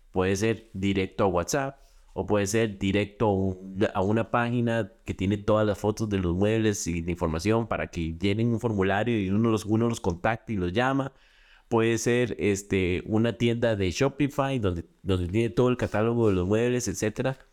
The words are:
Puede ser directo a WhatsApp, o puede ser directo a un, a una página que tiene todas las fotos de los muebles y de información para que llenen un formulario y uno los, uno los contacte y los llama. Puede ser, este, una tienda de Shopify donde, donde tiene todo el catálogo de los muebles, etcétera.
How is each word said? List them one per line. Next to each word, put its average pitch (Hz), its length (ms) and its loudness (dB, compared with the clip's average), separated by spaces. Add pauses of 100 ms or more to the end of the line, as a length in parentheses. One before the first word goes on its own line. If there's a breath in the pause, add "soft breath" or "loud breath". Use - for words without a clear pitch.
(100)
Puede 92 240 2
ser 107 380 -2
directo 95 500 0
a 98 60 4
WhatsApp, 139 500 -2 (340 soft breath)
o 92 140 -6
puede 101 220 2
ser 110 300 0
directo 101 480 0
a 104 60 4
un, 95 640 -2
a 101 80 0
una 110 300 0
página 117 580 0 (140)
que 92 100 -6
tiene 98 220 0
todas 107 300 2
las 101 120 0
fotos 107 300 -2
de 98 100 0
los 87 160 0
muebles 107 540 2
y 85 140 -2
de 87 100 -4
información 87 560 0
para 78 200 -4
que 82 300 -6
llenen 101 300 0
un 113 100 0
formulario 107 640 0
y 95 100 -2
uno 113 200 2
los, 107 160 0
uno 110 220 2
los 117 120 -4
contacte 110 540 -4
y - 20 -4
los 90 160 -2
llama. 135 400 0 (560 soft breath)
Puede 113 300 2
ser, 120 420 0
este, 95 680 0
una 113 280 2
tienda 117 420 0
de 95 160 0
Shopify 135 640 -2
donde, 90 280 -2 (160)
donde 92 260 -2
tiene 110 220 0
todo 127 180 2
el 123 80 0
catálogo 113 520 0
de 98 60 4
los 90 140 0
muebles, 120 400 0
etcétera. 110 500 -4 (140)